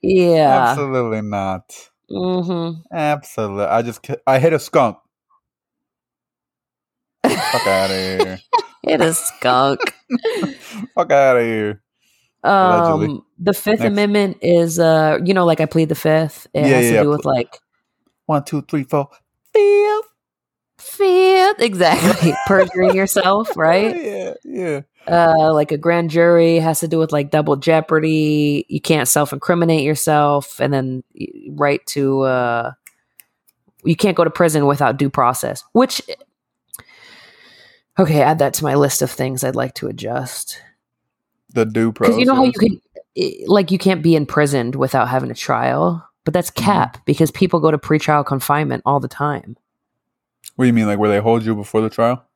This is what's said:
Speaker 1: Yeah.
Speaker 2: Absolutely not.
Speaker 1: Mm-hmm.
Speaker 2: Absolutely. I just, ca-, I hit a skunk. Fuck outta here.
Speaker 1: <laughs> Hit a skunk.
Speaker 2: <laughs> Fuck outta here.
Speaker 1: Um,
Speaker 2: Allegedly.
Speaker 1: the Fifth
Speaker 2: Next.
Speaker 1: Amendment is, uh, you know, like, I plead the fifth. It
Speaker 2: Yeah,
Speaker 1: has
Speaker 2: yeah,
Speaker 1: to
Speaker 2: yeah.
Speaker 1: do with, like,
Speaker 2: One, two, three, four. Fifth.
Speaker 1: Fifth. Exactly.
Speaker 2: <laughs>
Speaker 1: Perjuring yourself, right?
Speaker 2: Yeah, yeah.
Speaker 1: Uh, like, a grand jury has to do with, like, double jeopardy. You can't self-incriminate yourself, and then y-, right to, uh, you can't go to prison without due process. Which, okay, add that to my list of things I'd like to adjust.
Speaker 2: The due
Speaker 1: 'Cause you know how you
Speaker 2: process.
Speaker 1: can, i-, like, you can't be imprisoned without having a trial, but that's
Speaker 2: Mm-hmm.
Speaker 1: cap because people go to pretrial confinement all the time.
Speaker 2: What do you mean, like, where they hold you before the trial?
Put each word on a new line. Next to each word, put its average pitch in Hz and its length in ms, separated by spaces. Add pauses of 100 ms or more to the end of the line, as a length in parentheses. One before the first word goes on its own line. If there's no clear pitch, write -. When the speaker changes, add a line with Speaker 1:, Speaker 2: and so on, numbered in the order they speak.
Speaker 1:
Yeah. 160 680
Speaker 2:
Absolutely 127 520
not. 98 500 (380)
Speaker 1:
Mm-hmm. 175 720 (140)
Speaker 2:
Absolutely. 117 680
I 113 180
just, 117 200
ca-, 131 140 (100)
I 135 120
hit 160 140
a 147 60
skunk. 123 380 (2250)
Fuck - 440
outta 95 260
here. 95 500
Speaker 1:
<laughs> - 400
Hit 156 180
a 165 120
skunk. 131 680 (600)
Speaker 2:
<laughs> 269 560
Fuck 175 160
outta 135 320
here. 107 380 (640)
Speaker 1:
Um, - 100
Speaker 2:
Allegedly. 170 680 (180)
Speaker 1:
the 185 140
Fifth 214 260
Speaker 2:
Next. 233 60
Speaker 1:
Amendment 208 560
is, 170 380
uh, 160 440
you 185 100
know, 185 120
like, 160 140
I 156 60
plead 160 240
the 151 60
fifth. 156 580
It 147 80
Speaker 2:
Yeah, 147 60
Speaker 1:
has 127 180
Speaker 2:
yeah, 117 60
Speaker 1:
to 113 60
Speaker 2:
yeah. 107 60
Speaker 1:
do 147 60
with, 147 160
like, 131 340 (680)
Speaker 2:
One, 147 160
two, 147 180
three, 143 220
four. 139 240 (460)
Fifth. 415 580 (680)
Speaker 1:
Fifth. 381 840
Exactly. 170 800
Speaker 2:
<laughs> - 60
Speaker 1:
Perjuring 185 500
yourself, 196 640
right? 185 380
Speaker 2:
Yeah, 202 380 (100)
yeah. 170 380 (260)
Speaker 1:
Uh, 160 460
like, 151 180
a 147 60
grand 170 340
jury 170 480
has 160 220
to 165 60
do 160 120
with, 160 120
like, 143 200
double 151 240
jeopardy. 156 1120
You 151 120
can't 151 260
self-incriminate 160 760
yourself, 147 760
and 139 120
then 131 320 (120)
y-, - 120 (220)
right 147 380
to, 135 340
uh, 123 500 (1120)
you 160 120
can't 190 220
go 175 60
to 160 60
prison 156 380
without 139 300
due 139 120
process. 127 540 (100)
Which, 254 280 (2000)
okay, 156 220
add 151 180
that 139 160
to - 80
my 139 120
list 143 260
of 131 100
things 131 320
I'd 127 120
like 123 200
to - 120
adjust. 117 760 (920)
Speaker 2:
The 113 120
due 113 280
Speaker 1:
'Cause 226 240
you 247 80
know 262 100
how 262 80
you 254 80
Speaker 2:
process. 226 180
Speaker 1:
can, 185 120 (360)
i-, - 300
like, 180 240
you 190 60
can't 190 240
be 165 140
imprisoned 139 600
without 131 320
having 131 240
a 117 40
trial, 139 720 (200)
but 151 80
that's 180 180
Speaker 2:
Mm-hmm. - 140
Speaker 1:
cap - 400
because 147 260
people 180 280
go 156 120
to 151 60
pretrial 151 480
confinement 139 600
all 139 140
the 131 80
time. 143 480 (1000)
Speaker 2:
What 127 80
do 127 40
you 120 60
mean, 110 140
like, 101 120
where 107 100
they 101 100
hold 113 260
you 110 100
before 104 260
the 110 80
trial? 120 360 (100)